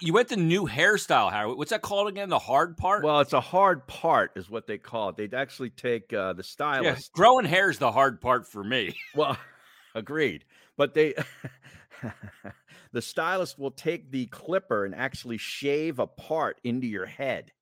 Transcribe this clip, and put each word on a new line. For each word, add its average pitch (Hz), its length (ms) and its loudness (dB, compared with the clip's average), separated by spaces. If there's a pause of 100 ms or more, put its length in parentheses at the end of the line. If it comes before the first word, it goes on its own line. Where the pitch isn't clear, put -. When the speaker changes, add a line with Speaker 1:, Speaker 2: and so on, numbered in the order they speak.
Speaker 1:
you 165 140 0
went 240 140 4
the 247 80 -4
new 175 300 4
hairstyle, 143 640 2
Harry. 107 220 -2
What's 147 180 -6
that 214 120 -2
called 202 260 0
again? 196 220 -6
The 139 80 4
hard 156 400 2
part? 190 260 2
Speaker 2:
Well, 151 160 6
it's 139 140 2
a - 80 4
hard 185 440 2
part 127 500 2
is 92 120 -12
what 110 180 -8
they 107 120 -8
call 107 320 -6
it. 85 80 -10
They'd 107 160 -8
actually 131 360 -8
take, 120 440 -6
uh, 95 180 -2
the 90 60 -12
Speaker 1:
Yeah, 92 40 -10
Speaker 2:
stylist 135 720 -4
Speaker 1:
growing 240 320 6
hair 185 240 2
is 127 100 -2
the 123 140 2
hard 131 300 2
part 123 260 0
for 101 160 -10
me. 110 320 -4 (100)
<laughs> - 80 -20
Speaker 2:
Well, 139 220 0 (300)
<laughs> - 280 -20
agreed. 113 500 -4 (340)
But 143 160 2
they, 156 200 4 (880)
<laughs> - 880 -16
the 123 100 -4
stylist 175 560 -4
will 135 120 -6
take 156 400 -6
the 131 160 -4
clipper 131 580 -4
and 95 100 -6
actually 123 440 -8
shave 143 600 -4
a 107 80 0
part 151 580 -6
into 123 220 -4
your 95 200 -6
head. 127 560 -8